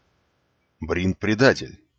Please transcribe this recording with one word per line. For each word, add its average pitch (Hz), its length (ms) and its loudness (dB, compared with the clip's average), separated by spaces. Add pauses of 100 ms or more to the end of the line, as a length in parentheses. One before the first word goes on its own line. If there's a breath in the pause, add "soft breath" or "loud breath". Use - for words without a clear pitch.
(800)
Брин — 87 340 -2
предатель, 107 680 0 (180)